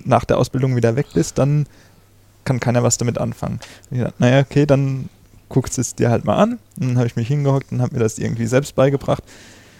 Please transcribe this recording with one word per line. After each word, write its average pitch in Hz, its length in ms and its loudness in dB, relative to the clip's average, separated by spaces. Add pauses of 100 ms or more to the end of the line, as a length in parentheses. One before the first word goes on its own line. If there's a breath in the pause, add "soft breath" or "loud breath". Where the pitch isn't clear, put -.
nach 117 220 2
der 117 100 2
Ausbildung 131 400 0
wieder 117 180 2
weg 143 200 -2
bist, - 240 -2
dann 143 260 2 (800 soft breath)
kann 127 160 -2
keiner 120 220 0
was 120 160 2
damit 120 180 -2
anfangen.“ 117 440 -6 (300 loud breath)
Ich 127 80 -4
so, 117 100 -2 (100)
„Naja, 127 220 4
okay, 143 260 2
dann 135 420 0 (400)
guckst - 300 -2
es - 160 -4
dir 117 160 2
halt - 160 0
mal 104 100 2
an.“ 233 220 2 (200)
Und 127 100 -2
dann 123 100 0
hab 120 80 2
ich - 100 -6
mich 117 120 -2
hingehockt 139 440 0
und 123 80 -2
hab 123 120 -2
mir 127 60 -6
das 110 200 0
irgendwie 113 260 -4
selbst 127 300 0
beigebracht. 135 500 0 (560 loud breath)